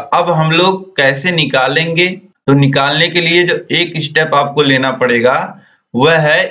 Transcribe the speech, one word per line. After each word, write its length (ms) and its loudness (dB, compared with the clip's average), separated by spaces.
अब 180 2
हम 200 0
लोग 440 -2
कैसे 360 0
निकालेंगे? 760 0
तो 460 -4
निकालने 540 2
के 120 -2
लिए 240 2
जो 100 0
एक 280 -4
step 360 -2
आपको 280 0
लेना 280 0
पड़ेगा 460 0
वह 260 2
है 300 2